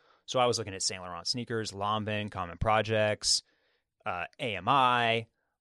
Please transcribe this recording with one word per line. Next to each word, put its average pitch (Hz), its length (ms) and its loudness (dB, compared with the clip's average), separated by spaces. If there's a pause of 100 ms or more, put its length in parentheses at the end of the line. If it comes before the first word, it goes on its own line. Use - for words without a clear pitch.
(260)
So - 140 -2
I 123 80 6
was 113 100 2
looking 104 160 -6
at 95 80 -8
Saint 92 220 -4
Laurent 87 240 -10
sneakers, 113 460 -4
Lanvin, 104 580 -2
Common 87 260 -8
Projects, 107 840 2 (640)
uh, 90 180 -4 (160)
A 110 160 -4
M 90 120 -6
I. 120 600 4 (340)